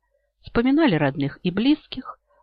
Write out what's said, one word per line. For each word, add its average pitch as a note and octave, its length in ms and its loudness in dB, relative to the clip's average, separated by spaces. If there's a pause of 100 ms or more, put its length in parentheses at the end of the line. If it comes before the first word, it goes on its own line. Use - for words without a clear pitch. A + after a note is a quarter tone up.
(400)
вспоминали C4 560 2
родных C#3 480 -2
и F3 80 -2
близких, B3+ 680 -2 (240)